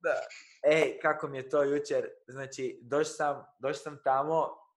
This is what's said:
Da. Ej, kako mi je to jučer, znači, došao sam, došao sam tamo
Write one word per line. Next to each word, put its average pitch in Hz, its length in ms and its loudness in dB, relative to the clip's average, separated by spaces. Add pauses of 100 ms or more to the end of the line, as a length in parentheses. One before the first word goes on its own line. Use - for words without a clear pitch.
Da. 156 140 0 (480)
Ej, 147 400 4
kako 151 260 0
mi 139 80 -8
je 131 120 -8
to 147 140 4
jučer, 143 460 0 (200)
znači, 131 540 -8
došao 139 220 2 (100)
sam, 143 300 -2 (140)
došao 135 240 -4
sam 147 220 -12
tamo 139 440 2 (280)